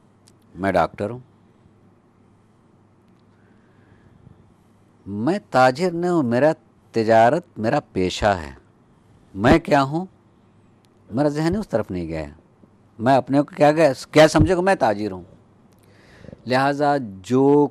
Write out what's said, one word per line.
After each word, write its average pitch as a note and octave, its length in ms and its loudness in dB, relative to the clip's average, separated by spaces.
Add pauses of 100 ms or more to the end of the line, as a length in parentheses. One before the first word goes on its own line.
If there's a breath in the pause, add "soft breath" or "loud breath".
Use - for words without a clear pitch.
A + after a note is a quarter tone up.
(540)
میں F#2 180 -6
ڈاکٹر F2+ 380 -2
ہوں۔ B2 80 -14 (4000 soft breath)
میں A2+ 320 -4 (120)
تاجر C3 400 2
نہیں E3+ 200 -4
ہوں، E3+ 120 0
میرا B2+ 300 2 (400)
تجارت A2+ 540 2 (100)
میرا A2 220 -2 (140)
پیشہ F#2 320 -4
ہے۔ F2 260 -2 (840)
میں B2 240 2
کیا D3 240 0
ہوں؟ D#3 240 -6 (1040)
میرا C#3 180 -2
ذہن D#3 300 -4
اس G#3 100 -10
طرف G#2+ 220 -6
نہیں F2+ 180 -8
گیا D#2+ 120 -8
ہے۔ D2 100 -12 (680)
میں B2+ 180 2
اپنے C3 220 -2
کو C#3+ 180 -4
کیا، D3 160 4 (380)
کیا D3+ 180 6
سمجھے D#3+ 260 2
کہ F3 60 -2
میں F#3+ 140 2
تاجر G#2+ 360 -2
ہوں، F2+ 120 -14 (1200 soft breath)
لہٰذا C#3+ 540 0
جو C3 720 2